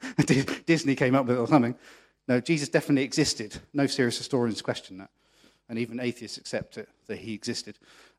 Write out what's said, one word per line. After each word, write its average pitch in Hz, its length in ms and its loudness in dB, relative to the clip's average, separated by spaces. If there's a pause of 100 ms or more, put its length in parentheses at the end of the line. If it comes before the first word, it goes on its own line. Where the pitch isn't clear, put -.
<laughs> 156 180 0
Di-, 135 180 4 (220)
Disney 156 300 2
came 131 180 2
up 135 120 4
with 123 100 2
it 123 40 0
or 117 60 0
something. 127 300 4 (500)
No, 127 140 2
Jesus 139 280 0
definitely 143 360 2
existed. 123 520 -2 (160)
No 139 140 0
serious 120 320 0
historians 120 440 -2
question - 360 -6
that. 98 120 -18 (580)
And 117 100 -8
even 117 220 -4
atheists 120 380 -6
accept - 380 -8
it, 110 120 -12 (180)
that 98 120 -8
he 107 160 -8
existed. 104 440 -8 (400)